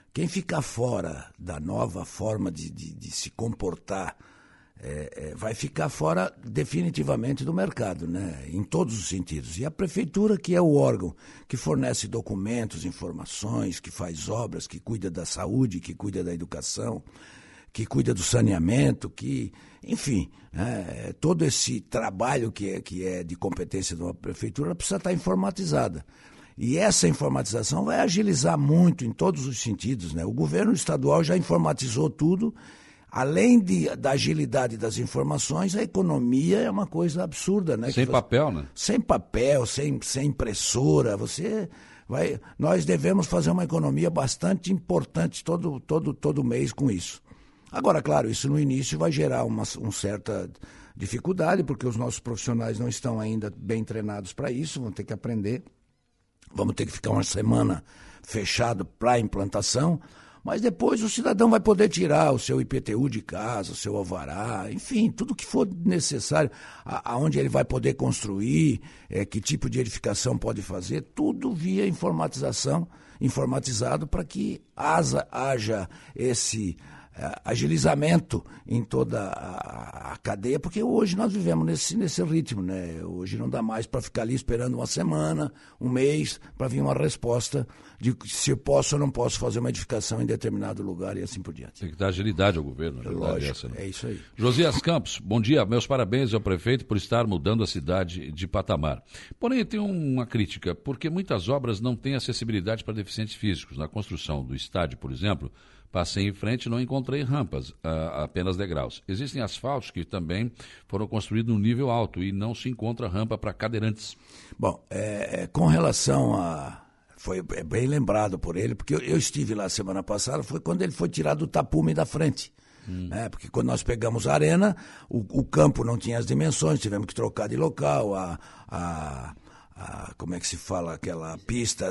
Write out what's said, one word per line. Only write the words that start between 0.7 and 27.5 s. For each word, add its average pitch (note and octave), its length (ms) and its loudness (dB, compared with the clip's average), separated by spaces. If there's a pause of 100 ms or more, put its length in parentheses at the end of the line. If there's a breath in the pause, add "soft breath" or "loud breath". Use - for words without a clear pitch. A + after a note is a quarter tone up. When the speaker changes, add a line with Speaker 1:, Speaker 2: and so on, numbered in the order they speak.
Speaker 1:
da D#2+ 220 -8
nova G2 460 -4
forma F#2+ 440 -2
de, D#2+ 220 -8
de, D#2 240 -14
de - 160 -14
se - 180 -8
comportar, F#2+ 880 -6 (600 soft breath)
é, D2 540 -10
é, - 40 -12
vai A2 180 -6
ficar G#2+ 340 -4
fora - 460 0 (120)
definitivamente C#3 1000 -2
do E2 80 -2
mercado, F#2 540 -2
né? E2+ 420 -6
Em F2+ 120 -2
todos A#2 380 0
os F2 80 -6
sentidos. D#2 500 -6
E A#2+ 80 -4
a D#3 60 -4
prefeitura, G3 680 2
que - 160 -2
é F3 80 6
o D#3+ 140 8
órgão A#2 400 4 (320 loud breath)
que - 80 -4
fornece B2+ 540 0
documentos, G#2 720 -4
informações, F#2+ 960 -4
que - 100 -14
faz E2+ 380 -8
obras, G#2 400 -4
que - 120 -14
cuida G2 300 -4
da E2 160 -6
saúde, F#2+ 540 0
que - 140 -10
cuida - 300 -6
da F2 100 -4
educação, F2 680 -6 (680 loud breath)
que A2 140 -4
cuida C3 280 2
do F#2 80 -2
saneamento, A2+ 880 4
que, A#2+ 420 -6 (300 loud breath)
enfim, A#2+ 480 -2 (220 loud breath)
né, G2 680 -6
todo E3 240 4
esse B2+ 380 0
trabalho A2+ 720 0
que G2+ 180 -6
é, F#2+ 120 -4
que F2+ 240 -8
é F2+ 180 -4
de E2+ 120 -8
competência F#2 600 -4
de E2 80 -6
uma F2 100 -4
prefeitura, A2 560 -6
ela F3 60 -2
precisa F#3+ 220 -2
estar F3+ 160 -2
informatizada. F3 920 0 (520 loud breath)
E B2+ 200 0
essa F#3 300 6
informatização C3+ 800 0